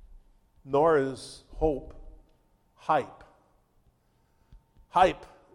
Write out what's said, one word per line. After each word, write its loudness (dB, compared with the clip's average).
Nor 4
is -6
hope -4
hype. -4
Hype 2